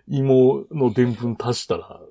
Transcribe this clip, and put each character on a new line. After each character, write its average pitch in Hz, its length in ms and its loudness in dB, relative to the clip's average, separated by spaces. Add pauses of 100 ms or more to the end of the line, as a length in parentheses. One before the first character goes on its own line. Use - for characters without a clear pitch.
芋 135 640 2
の 135 220 -2
で 123 140 0
ん 120 80 -2
ぷ 120 120 -8
ん 113 140 -6
足 120 220 -4
し - 40 -14
た - 120 -4
ら、 - 220 -16 (100)